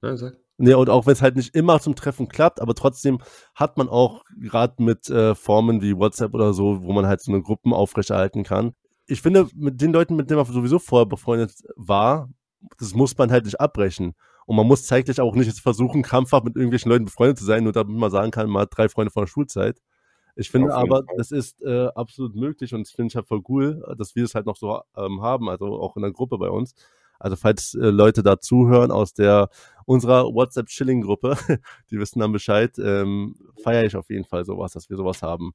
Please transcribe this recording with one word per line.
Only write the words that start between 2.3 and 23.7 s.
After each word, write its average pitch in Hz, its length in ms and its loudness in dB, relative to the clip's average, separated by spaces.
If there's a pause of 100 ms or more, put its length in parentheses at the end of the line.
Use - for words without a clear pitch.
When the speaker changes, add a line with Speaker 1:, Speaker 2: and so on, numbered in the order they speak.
Speaker 2:
aber 117 120 -2
trotzdem 135 440 0 (360)
hat - 220 -4
man 131 140 -2
auch 117 320 2 (200)
grad 120 380 -2
mit, 113 300 0
äh, 110 240 2
Formen 110 480 2
wie 101 160 0
WhatsApp 107 340 -2
oder 107 220 0
so, 98 280 0
wo 90 120 -6
man 101 120 2
halt 95 140 0
so - 100 -10
eine 98 120 0
Gruppen 110 320 -2
aufrechterhalten 98 680 -2
kann. 110 300 -2 (340)
Ich 139 140 -6
finde, 180 340 4
mit 139 280 -4
den 160 100 2
Leuten, 165 240 0
mit 143 140 -4
denen 151 100 2
man 127 100 0
sowieso 123 280 0
vorher 120 260 4
befreundet 113 480 -4 (240)
war, 113 540 0 (480)
das 101 160 -12
muss 127 240 0
man 120 120 2
halt 123 140 2
nicht 104 160 -6
abbrechen. 95 540 -2 (320)
Und 110 100 -2
man 110 100 4
muss 135 200 4
zeitlich 127 340 0
auch 117 140 0
nicht 120 140 2
jetzt 110 120 -8
versuchen, 123 420 0
krampfhaft 127 440 2
mit 117 100 -8
irgendwelchen 123 340 -2
Leuten 117 140 4
befreundet 123 340 0
zu 101 60 -12
sein, 110 200 2
nur 110 100 0
damit 107 220 -2
man 113 140 0
sagen 101 200 0
kann, 110 180 -4
man 101 140 0
hat 104 120 -4
drei 110 140 2
Freunde 107 220 -4
von 104 140 -4
der 95 40 -8
Schulzeit. 113 540 -4 (540)
Ich - 140 -10
finde 269 240 0
Speaker 1:
Auf 123 80 -2
jeden 123 120 0
Speaker 2:
aber, 135 120 0
Speaker 1:
Fall. 90 120 -12
Speaker 2:
das 117 140 -8
ist, 135 300 -8
äh, 123 320 -4
absolut 117 400 -10
möglich 127 380 -8
und 110 140 -8
das - 60 -20
finde 117 180 -6
ich - 60 -10
halt 110 120 -8
voll 104 200 -4
cool, 139 360 -4 (140)